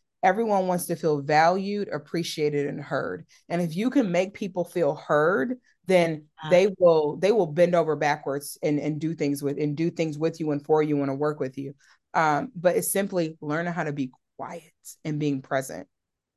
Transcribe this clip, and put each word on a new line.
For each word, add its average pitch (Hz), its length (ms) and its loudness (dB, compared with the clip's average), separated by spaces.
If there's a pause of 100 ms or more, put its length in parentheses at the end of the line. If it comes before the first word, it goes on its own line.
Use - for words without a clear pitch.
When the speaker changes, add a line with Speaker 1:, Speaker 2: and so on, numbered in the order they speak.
(220)
Speaker 1:
Everyone 196 460 2
wants 180 200 -2
to 170 80 -4
feel 151 260 0
valued, 185 680 2
appreciated, 147 800 -4
and 147 120 -8
heard." 139 460 -6 (240)
And 170 140 -2
if 160 120 -4
you 220 140 0
can 247 220 2
make 185 240 0
people 185 280 -6
feel 165 300 0
heard, 185 680 0 (280)
then 170 380 2 (180)
Speaker 2:
Yeah. 156 80 -8
Speaker 1:
they 180 160 8 (100)
will, 160 400 4
they 185 140 2
will 202 160 2
bend 175 260 4
over 160 220 2
backwards 147 640 -2
and, 151 180 0
and 151 220 -4
do 160 140 -4
things 143 260 -2
with, 143 160 -4
and 147 180 -2
do 165 140 -2
things 160 300 -4
with 160 200 -2
you 151 120 -2
and 143 120 -4
for 156 200 4
you 151 120 0
and 143 40 0
wanna 139 160 -2
work 151 240 -4
with 131 180 -6
you. 139 160 -12 (400)
Um, 156 420 0
but 170 200 2
it's 175 160 -2
simply 185 500 -2
learning 165 320 -4
how 165 120 -4
to 147 80 -4
be 135 180 -6 (260)
quiet 135 360 -14 (300)
and 151 160 -4
being 143 220 -2
present. 135 460 -6 (500)